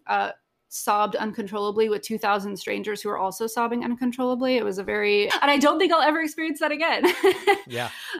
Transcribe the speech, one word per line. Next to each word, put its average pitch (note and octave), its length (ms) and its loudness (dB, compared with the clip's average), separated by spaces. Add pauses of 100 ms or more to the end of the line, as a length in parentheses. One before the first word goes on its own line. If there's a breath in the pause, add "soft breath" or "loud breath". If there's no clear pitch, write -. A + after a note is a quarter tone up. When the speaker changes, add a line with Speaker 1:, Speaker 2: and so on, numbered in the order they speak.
Speaker 1:
uh, G3+ 240 0 (420)
sobbed G#3 440 0
uncontrollably G#3 720 -2
with G#3 120 -2
two A3 160 -6
thousand G3+ 380 -2
strangers G3+ 460 -6
who G#3+ 80 -6
were G3+ 80 -4
also F#3+ 280 -2
sobbing A#3 380 -2
uncontrollably. B3+ 720 0
It A#3 80 2
was G3+ 140 -2
a G3 80 -6
very, G#3 440 2
and - 220 2
I C#4+ 60 4
don't D4 200 4
think F4+ 140 4
I'll D#4+ 100 4
ever D4+ 200 4
experience D#4 400 -4
that D4+ 100 0
again. D4 360 0
<laughs> F#4+ 600 2
Speaker 2:
Yeah. B2 220 -4 (300 loud breath)